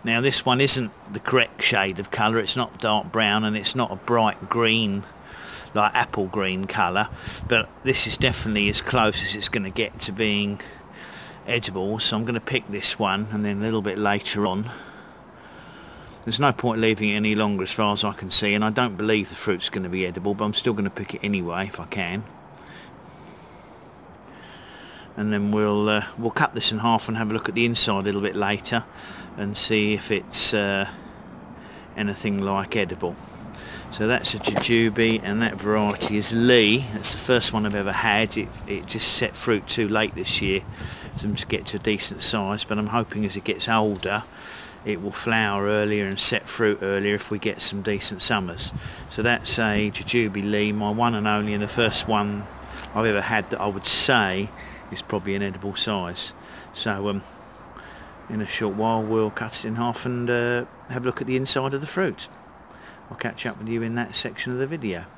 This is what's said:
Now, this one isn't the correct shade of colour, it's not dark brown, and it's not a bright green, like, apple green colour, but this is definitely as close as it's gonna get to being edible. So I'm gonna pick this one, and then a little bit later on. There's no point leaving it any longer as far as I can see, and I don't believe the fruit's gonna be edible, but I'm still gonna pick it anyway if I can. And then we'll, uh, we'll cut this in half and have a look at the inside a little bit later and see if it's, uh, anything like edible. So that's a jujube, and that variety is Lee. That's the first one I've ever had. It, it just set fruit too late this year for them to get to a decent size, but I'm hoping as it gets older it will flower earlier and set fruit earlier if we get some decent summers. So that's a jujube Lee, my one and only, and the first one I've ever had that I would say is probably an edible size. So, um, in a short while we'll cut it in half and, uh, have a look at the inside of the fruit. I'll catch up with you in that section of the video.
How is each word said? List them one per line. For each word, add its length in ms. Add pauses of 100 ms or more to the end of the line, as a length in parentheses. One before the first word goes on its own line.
Now, 180
this 240
one 160
isn't 300 (200)
the 80
correct 420
shade 380
of 120
colour, 280
it's 160
not 240
dark 320
brown, 320
and 120
it's 200
not 160
a 40
bright 540
green, 540 (720)
like, 200
apple 340
green 380
colour, 440 (380)
but 220 (140)
this 240
is 100
definitely 520
as 120
close 400
as 140
it's 140
gonna 200
get 320
to 100
being 480 (880)
edible. 520
So 180
I'm 80
gonna 140
pick 280
this 300
one, 340
and 140
then 140
a 20
little 220
bit 140
later 500
on. 240 (1600)
There's 100
no 120
point 300
leaving 280
it 60
any 180
longer 300
as 100
far 200
as 100
I 80
can 180
see, 240
and 100
I 60
don't 280
believe 320
the 60
fruit's 340
gonna 200
be 160
edible, 300
but 100
I'm 80
still 200
gonna 160
pick 260
it 80
anyway 420
if 140
I 60
can. 380 (3000)
And 180
then 180
we'll, 380
uh, 140 (160)
we'll 120
cut 220
this 180
in 80
half 280
and 100
have 140
a 20
look 160
at 60
the 100
inside 360
a 20
little 180
bit 140
later 480 (540)
and 180
see 380
if 180
it's, 420
uh, 360 (1080)
anything 440
like 340
edible. 400 (760)
So 160
that's 300
a 40
jujube, 840
and 180
that 140
variety 600
is 140
Lee. 600
That's 200
the 40
first 360
one 120
I've 80
ever 180
had. 460
It, 120 (180)
it 180
just 280
set 220
fruit 320
too 200
late 260
this 280
year 200 (520)
for 100
them 120
to 120
get 200
to 100
a 20
decent 420
size, 440
but 120
I'm 100
hoping 380
as 100
it 100
gets 220
older 560 (600)
it 160
will 100
flower 540
earlier 400
and 140
set 280
fruit 340
earlier 340
if 140
we 100
get 220
some 200
decent 400
summers. 500 (380)
So 120
that's 380
a 320
jujube 440 (140)
Lee, 220
my 200
one 240
and 120
only, 260
and 80
the 60
first 400
one 360 (520)
I've 100
ever 160
had 280
that 100
I 80
would 180
say 640 (420)
is 100
probably 340
an 80
edible 320
size. 580 (400)
So, 360
um, 120 (1080)
in 120
a 60
short 280
while 280
we'll 280
cut 340
it 20
in 80
half 300
and, 240
uh, 360 (240)
have 140
a 20
look 140
at 80
the 80
inside 380
of 80
the 60
fruit. 420 (800)
I'll 80
catch 280
up 120
with 100
you 140
in 140
that 200
section 380
of 60
the 80
video. 380 (120)